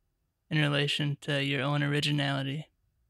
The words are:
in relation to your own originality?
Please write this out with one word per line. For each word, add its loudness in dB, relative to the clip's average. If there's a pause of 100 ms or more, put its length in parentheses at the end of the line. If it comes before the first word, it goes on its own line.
(500)
in 2
relation 0
to -2
your 0
own 2
originality? 0 (420)